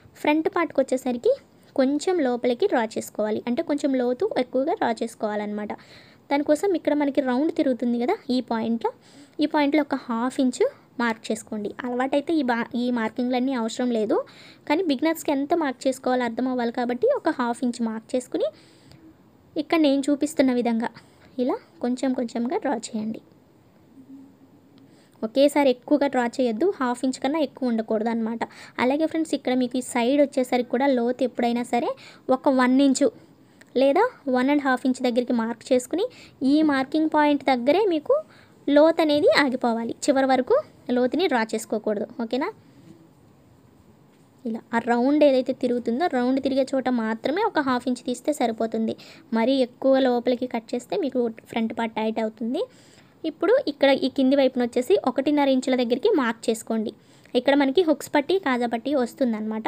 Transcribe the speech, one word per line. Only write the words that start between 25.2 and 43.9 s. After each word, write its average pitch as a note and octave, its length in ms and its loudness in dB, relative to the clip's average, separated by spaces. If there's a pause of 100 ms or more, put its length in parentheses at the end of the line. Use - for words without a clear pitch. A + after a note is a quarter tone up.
ఒకేసారి C#4 480 4
ఎక్కువగా C#4+ 400 0
డ్రా B3+ 100 0 (120)
చేయొద్దు, A#3+ 300 0 (140)
హాఫ్ B3 260 -2
ఇంచ్ C4 180 -4
కన్నా C#4+ 240 -2
ఎక్కువ B3+ 240 -4
ఉండకూడదు A3 420 -2
అనమాట. A3+ 260 -4 (440)
అలాగే C#4+ 280 2
ఫ్రెండ్స్, D#4+ 260 -2
ఇక్కడ B3+ 240 -2
మీకు B3 180 -4
ఈ B3 120 -6
సైడ్ B3 320 2
వచ్చేసరికి B3+ 500 0
కూడా C4 140 0 (100)
లోతు A#3+ 300 -2
ఎప్పుడైనా A#3+ 360 -2 (100)
సరే C4 160 0 (460)
ఒక B3+ 140 0 (120)
వన్ B3+ 140 4 (120)
ఇంచు C#4 200 4 (760)
లేదా C#4 220 4 (320)
వన్ B3+ 180 2
అండ్ D4 120 2
హాఫ్ B3+ 240 0
ఇంచ్ B3+ 180 -2
దగ్గరికి B3 360 0
మార్క్ A3+ 280 -6
చేసుకుని C#4 340 0 (480)
ఈ - 20 4 (160)
మార్కింగ్ C#4+ 440 0
పాయింట్ D4 360 4
దగ్గరే C#4 320 2 (100)
మీకు D#4 220 0 (600)
లోతు D#4+ 300 6
అనేది D4+ 240 4 (140)
ఆగిపోవాలి. A#3 500 -2 (120)
చివరి C4+ 280 4
వరకు B3+ 220 2 (400)
లోతుని B3+ 360 2
డ్రా A#3 120 0 (100)
చేసుకోకూడదు. A3 540 -4 (160)
ఓకేనా? B3 260 -4 (2000)